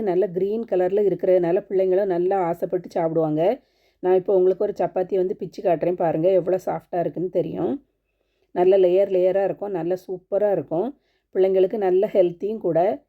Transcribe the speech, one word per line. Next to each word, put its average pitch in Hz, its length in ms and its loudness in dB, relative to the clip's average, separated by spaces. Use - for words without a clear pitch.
நல்ல 185 240 0
கிரீன் 196 380 -4
கலர்ல 190 380 0
இருக்கிறதுனால 185 600 2
பிள்ளைங்களும் 190 500 0
நல்லா 185 260 0
ஆசைப்பட்டு 175 500 -4
சாப்பிடுவாங்க. 160 520 0
நான் 185 160 2
இப்போ 185 160 -2
உங்களுக்கு 185 320 2
ஒரு 208 100 -6
சப்பாத்தி 185 400 -4
வந்து 185 200 0
பிச்சு - 260 -12
காட்டுறேன். 175 400 0
பாருங்க 160 280 0
எவ்வளோ 185 300 2
சாஃப்டா 175 400 -6
இருக்குன்னு 165 300 -4
தெரியும். 175 420 -4
நல்ல 180 240 4
லேயர் 185 320 2
லேயரா 185 340 2
இருக்கும். 190 280 -6
நல்ல 170 240 -4
சூப்பரா 196 560 -4
இருக்கும். 165 360 -2
பிள்ளைங்களுக்கு 190 440 2
நல்ல 190 280 2
ஹெல்த்தியும் 196 600 0
கூட. 165 120 0